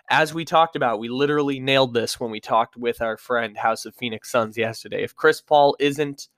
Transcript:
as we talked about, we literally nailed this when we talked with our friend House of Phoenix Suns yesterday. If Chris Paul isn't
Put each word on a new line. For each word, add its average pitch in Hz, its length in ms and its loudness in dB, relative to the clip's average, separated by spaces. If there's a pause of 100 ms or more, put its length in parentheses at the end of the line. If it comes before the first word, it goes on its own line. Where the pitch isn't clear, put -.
as 147 220 2
we 165 140 -6
talked 160 300 2
about, 120 240 0
we 117 100 -6
literally 143 500 0
nailed 131 360 2
this 110 240 -2
when 120 100 -6
we 107 100 -8
talked 117 360 0
with 120 260 -4
our 110 160 -2
friend 113 400 -4
House 113 280 -2
of 110 100 -14
Phoenix 110 340 -8
Suns 110 280 0
yesterday. 113 460 -4
If - 120 -10
Chris 156 260 2
Paul 143 380 4
isn't 143 480 -2 (100)